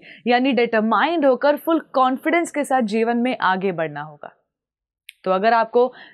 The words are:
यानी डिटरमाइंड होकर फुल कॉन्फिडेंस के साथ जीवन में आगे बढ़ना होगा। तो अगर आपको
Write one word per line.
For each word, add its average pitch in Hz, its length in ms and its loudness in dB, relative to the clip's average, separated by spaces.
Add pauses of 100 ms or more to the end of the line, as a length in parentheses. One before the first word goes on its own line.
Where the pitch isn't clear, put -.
(280)
यानी 254 240 2
डिटरमाइंड 240 720 0
होकर 269 300 2
फुल 320 240 0
कॉन्फिडेंस 294 720 -2
के 294 120 -4
साथ 262 180 0
जीवन 220 360 -2
में 240 240 -2
आगे 190 300 0
बढ़ना 156 300 -6
होगा। 151 300 -18 (920)
तो 185 80 -2
अगर 208 220 2
आपको 240 400 2 (200)